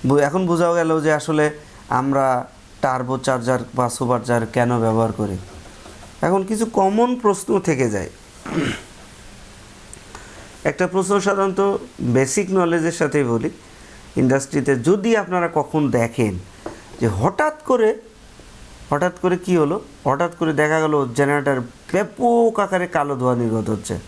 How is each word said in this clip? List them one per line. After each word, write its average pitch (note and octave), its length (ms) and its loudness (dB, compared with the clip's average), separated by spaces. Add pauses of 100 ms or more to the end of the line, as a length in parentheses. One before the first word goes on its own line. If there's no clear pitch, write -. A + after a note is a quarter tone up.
বু-, C#3 100 4
এখন D#3 300 2
বোঝা E3+ 260 4
গেল D#3+ 280 2
যে D#3 120 2
আসলে D3+ 360 0 (400)
আমরা C3 580 0 (340)
টার্বো B2+ 360 -2
চার্জার B2+ 420 0 (160)
বা B2 140 0
সুপার B2 300 -2
চার্জার A2+ 340 0
কেন B2 260 2
ব্যবহার A2+ 320 2
করি। G2 260 -4 (840)
এখন F#3+ 220 2
কিছু A3 220 -2
কমন A3+ 500 2
প্রশ্ন G3+ 440 0
থেকে C3+ 300 0
যায়। F#2+ 200 -4 (2500)
একটা E3 240 0
প্রশ্ন F#3+ 320 2
সাধারণত G3 580 0 (240)
বেসিক C3 500 0
নলেজের E3+ 400 2
সাথেই D3+ 320 0
বলি, A#2 260 0 (680)
ইন্ডাস্ট্রিতে C3+ 600 2
যদি G3 420 2
আপনারা F3 360 -2
কখন D3 380 0
দেখেন A#2 480 0 (640)
যে A#2+ 60 2
হঠাৎ G3 560 0
করে, A#3 340 2 (920)
হঠাৎ F3 300 0
করে F3+ 180 2
কী F3+ 200 0
হলো, D#3+ 240 2 (220)
হঠাৎ D#3+ 320 0
করে D#3+ 180 -2
দেখা D3+ 260 2
গেল D3 360 0
জেনারেটর C#3+ 440 2 (320)
ব্যাপক A3+ 680 2
আকারে F#3+ 280 0
কালো C#3+ 280 -2
ধোঁয়া B2+ 200 2
নির্গত A2+ 340 0
হচ্ছে G#2 380 -4